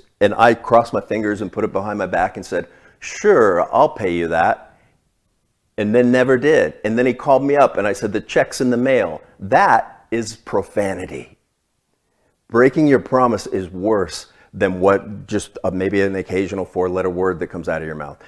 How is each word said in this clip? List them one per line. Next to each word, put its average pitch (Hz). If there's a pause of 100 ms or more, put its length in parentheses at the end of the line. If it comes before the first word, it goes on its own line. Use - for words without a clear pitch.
(220)
And 101
I 117
crossed 117
my 104
fingers 104
and 95
put 104
it 107
behind 101
my 98
back 90
and 95
said, 87 (320)
"Sure, 110 (100)
I'll 135
pay 92
you 85
that," 82 (1000)
and 107
then 123
never 127
did. 123 (100)
And 113
then 123
he 127
called 135
me 139
up, 139
and 101
I 101
said, 104
"The 104
check's -
in 127
the 120
mail." 120 (180)
That 131
is 113
profanity. 95 (1120)
Breaking 139
your 139
promise 123
is 95
worse 92 (260)
than 95
what 98
just, -
uh, 92
maybe 95
an 98
occasional 95
four-letter 92
word 90
that 85
comes 87
out 80
of 80
your 78
mouth. 73